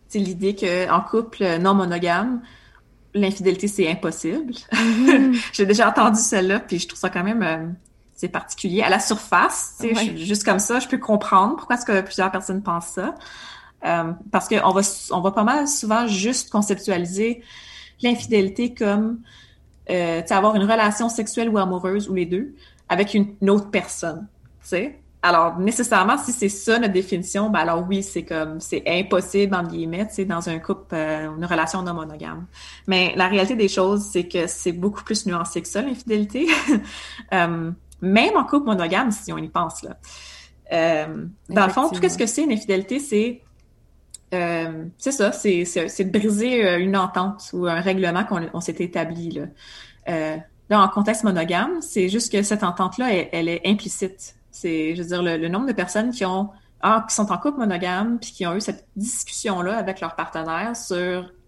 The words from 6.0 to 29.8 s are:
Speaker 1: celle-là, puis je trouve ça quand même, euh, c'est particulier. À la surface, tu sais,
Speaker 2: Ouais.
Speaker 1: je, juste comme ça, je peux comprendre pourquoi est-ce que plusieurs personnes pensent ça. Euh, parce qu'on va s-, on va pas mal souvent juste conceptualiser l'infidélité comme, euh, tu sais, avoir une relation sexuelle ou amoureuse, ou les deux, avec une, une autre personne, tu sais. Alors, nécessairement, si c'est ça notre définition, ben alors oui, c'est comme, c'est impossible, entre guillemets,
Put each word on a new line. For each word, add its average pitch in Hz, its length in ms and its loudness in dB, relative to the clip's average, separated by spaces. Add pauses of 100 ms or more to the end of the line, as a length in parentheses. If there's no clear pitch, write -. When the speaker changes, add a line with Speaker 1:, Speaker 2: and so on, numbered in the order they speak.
Speaker 1:
celle-là, 196 420 2
puis - 180 -4
je - 100 -6
trouve - 100 -14
ça 185 120 -2
quand 180 120 -4
même, 214 200 0
euh, 160 240 -2 (500)
c'est 175 120 -4
particulier. 175 540 -2
À - 60 4
la 190 100 6
surface, - 840 0
tu 233 80 0
sais, 226 60 2
Speaker 2:
Ouais. 220 220 0
Speaker 1:
je, 160 80 -8
juste 202 200 -2
comme 196 140 4
ça, 240 220 0
je 254 80 -6
peux 262 100 0
comprendre 208 580 4
pourquoi - 200 -2
est-ce 247 80 -4
que 196 160 2
plusieurs 190 300 -2
personnes 190 320 -4
pensent 170 260 -4
ça. 220 260 -6 (680)
Euh, 170 280 0 (180)
parce - 180 0
qu'on 208 240 4
va 190 80 4
s-, - 320 -2
on 165 80 0
va 190 120 2
pas 208 120 2
mal 285 240 2
souvent 233 380 0
juste 214 440 0
conceptualiser 202 920 0 (600)
l'infidélité 240 720 2
comme, 220 440 0 (720)
euh, 170 320 0
tu 165 60 -10
sais, 208 60 2
avoir 208 220 6
une 190 60 4
relation 214 460 4
sexuelle 233 400 -2
ou 214 100 2
amoureuse, 185 500 0
ou 190 60 -2
les 180 120 0
deux, 190 280 -4 (340)
avec 196 260 2
une, 202 280 2
une 196 80 4
autre 202 200 2
personne, 170 560 -6 (360)
tu - 60 -20
sais. 214 300 -4 (260)
Alors, 170 360 4
nécessairement, 220 580 2
si 254 140 -6
c'est 202 160 0
ça 226 320 2
notre 214 140 2
définition, 185 540 -2
ben 190 120 2
alors 170 280 0
oui, 196 140 0
c'est 170 220 -6
comme, 156 340 -6
c'est - 300 -6
impossible, 180 640 0
entre 175 160 0
guillemets, 170 380 -4